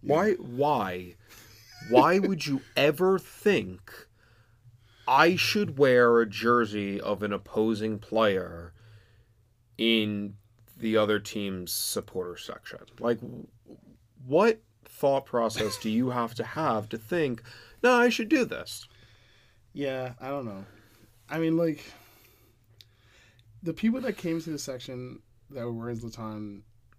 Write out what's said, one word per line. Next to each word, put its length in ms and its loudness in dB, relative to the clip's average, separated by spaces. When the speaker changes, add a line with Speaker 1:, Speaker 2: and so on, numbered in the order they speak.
Speaker 1:
Yeah. 120 2
Speaker 2:
Why, 180 4
why, 800 -2
why 280 8
would 280 -2
you 160 -4
ever 440 2
think 720 -2
I 300 6
should 420 -2
wear 420 8
a 80 4
jersey 720 0
of 220 -4
an 120 -2
opposing 640 -2
player 720 -2
in 560 0
the 200 -2
other 240 2
team's 520 -8
supporter 640 -8
section? 440 -16
Like, 220 -2
what 340 2
thought 420 -2
process 520 -2
do 100 -6
you 220 0
have 240 -4
to 100 -6
have 440 -2
to 100 -8
think, 440 -4
"No, 100 6
I 160 6
should 200 -2
do 160 4
this"? 440 -12
Speaker 1:
Yeah, 480 -6
I 80 -10
don't 180 -6
know. 180 -12
I 80 -6
mean, 180 0
like, 280 -2
the 100 -6
people 280 -2
that 160 -6
came 240 -4
to 100 -10
the 80 -8
section 600 -12
that 140 -10
were 80 -6
wearing 260 -8
Zlatan, 640 -12